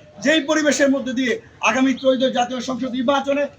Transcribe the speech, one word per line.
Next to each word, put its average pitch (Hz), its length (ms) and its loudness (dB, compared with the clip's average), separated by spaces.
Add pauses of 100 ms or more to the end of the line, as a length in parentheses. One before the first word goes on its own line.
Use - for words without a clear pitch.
(240)
যেই 311 180 4
পরিবেশের 294 480 2
মধ্যে 262 240 0
দিয়ে 226 280 -2 (200)
আগামী 262 320 2
ত্রয়োদশ 262 400 0
জাতীয় 247 280 -2
সংসদ 254 300 -6
নির্বাচনে 277 560 -2 (120)